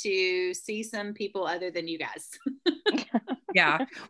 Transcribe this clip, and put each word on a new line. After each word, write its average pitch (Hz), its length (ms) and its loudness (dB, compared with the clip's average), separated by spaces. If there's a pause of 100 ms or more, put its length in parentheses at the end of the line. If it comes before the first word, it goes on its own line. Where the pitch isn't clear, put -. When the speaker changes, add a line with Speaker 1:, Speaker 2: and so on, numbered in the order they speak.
Speaker 1:
to 185 540 2
see 214 260 -6
some 208 320 -6
people 202 320 -4
other 175 240 -2
than 170 180 -4
you 165 120 -4
guys." 113 320 -8 (340)
<laughs> - 400 2 (480)
Speaker 2:
Yeah. 165 320 6 (240)